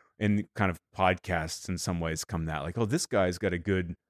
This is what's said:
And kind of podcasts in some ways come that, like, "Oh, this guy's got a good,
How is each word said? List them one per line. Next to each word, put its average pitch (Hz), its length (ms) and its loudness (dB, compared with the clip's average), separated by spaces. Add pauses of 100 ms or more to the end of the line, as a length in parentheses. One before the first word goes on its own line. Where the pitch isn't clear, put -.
(200)
And 104 340 2
kind 98 160 2
of 82 80 -2 (180)
podcasts 90 720 0
in 90 120 -2
some 90 200 -2
ways 82 240 -2
come 82 220 -4
that, 78 160 -4
like, 85 160 -6
"Oh, 113 80 2
this 110 220 0
guy's 90 320 2
got 98 120 0
a 87 60 0
good, 90 380 0 (140)